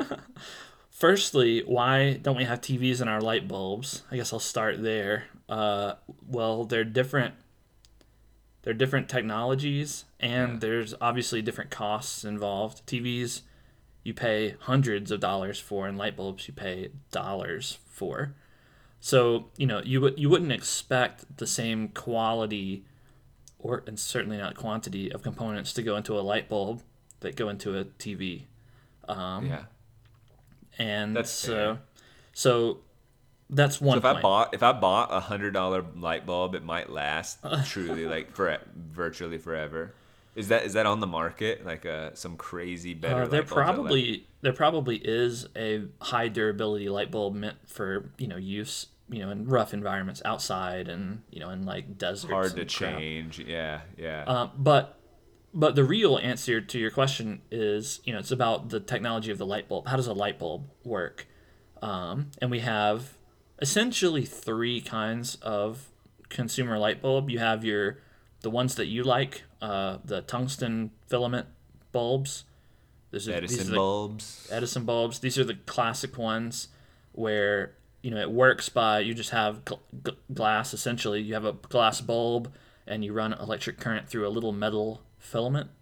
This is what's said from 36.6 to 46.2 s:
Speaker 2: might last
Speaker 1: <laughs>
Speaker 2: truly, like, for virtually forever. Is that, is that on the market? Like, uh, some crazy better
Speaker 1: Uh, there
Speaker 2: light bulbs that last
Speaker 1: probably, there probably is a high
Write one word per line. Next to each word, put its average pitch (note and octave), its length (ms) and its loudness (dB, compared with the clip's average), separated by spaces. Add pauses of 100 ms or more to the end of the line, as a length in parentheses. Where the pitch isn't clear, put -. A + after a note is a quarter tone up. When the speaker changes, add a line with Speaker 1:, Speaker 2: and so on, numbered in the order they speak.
Speaker 2:
might E2+ 260 -4
last D2+ 500 -4 (140)
Speaker 1:
<laughs> C#3 120 0
Speaker 2:
truly, E2 400 -4
like, D#2+ 260 -4
for E2+ 260 0 (180)
virtually E2 600 -6
forever. D#2+ 560 -6 (420)
Is G#2 140 -6
that, A#2 160 4
is G2+ 80 -4
that G#2+ 120 4
on G#2+ 140 4
the G#2 80 0
market? E2+ 580 -2
Like, E2 220 -8
uh, D#2 260 -6
some E2+ 240 -12
crazy F2 560 -8
better B2 300 0
Speaker 1:
Uh, A#2+ 40 0
there D3 140 4
Speaker 2:
light C#3+ 80 -8
bulbs - 0 -
that - 60 -6
last D#3+ 200 4
Speaker 1:
probably, B2 520 0 (140)
there C3 120 4
probably D3 440 2
is A#2+ 580 0
a G#2+ 300 -2 (140)
high A#2 280 0